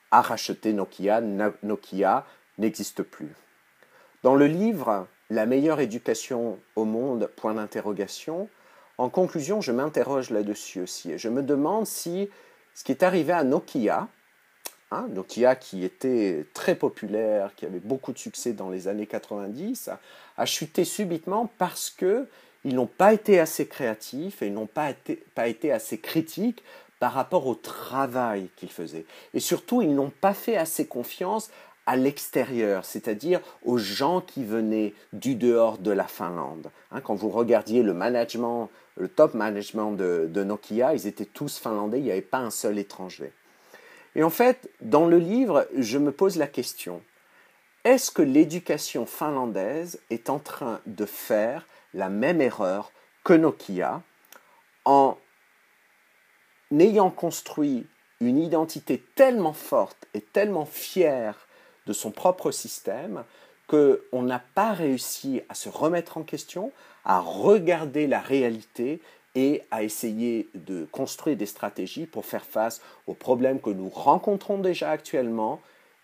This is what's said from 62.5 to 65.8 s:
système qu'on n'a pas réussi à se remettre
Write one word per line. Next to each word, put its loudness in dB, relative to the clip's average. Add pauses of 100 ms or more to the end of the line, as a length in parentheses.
système -8 (440)
qu'on 4
n'a -2 (120)
pas 2
réussi -4
à -14
se -12
remettre -2